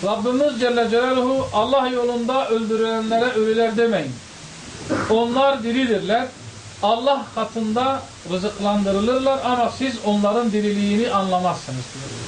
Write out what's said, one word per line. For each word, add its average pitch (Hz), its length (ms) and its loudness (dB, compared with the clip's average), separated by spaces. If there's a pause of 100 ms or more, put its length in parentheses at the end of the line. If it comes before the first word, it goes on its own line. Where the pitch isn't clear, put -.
Rabbimiz 240 560 2
Celle 240 300 2
Celaluhu, 254 600 2
"Allah 254 360 2
yolunda 240 600 0
öldürülenlere 226 760 0
ölüler 220 520 2
demeyin. 202 360 0 (1000)
Onlar 240 520 2
diridirler. 233 640 0 (560)
Allah 240 520 2
katında 226 680 -2 (300)
rızıklandırılırlar 208 1120 0
ama 240 340 2
siz 254 160 -2 (100)
onların 208 480 2
diriliğini 208 600 2
anlamazsınız." 180 720 0 (100)
diyor. 117 340 -10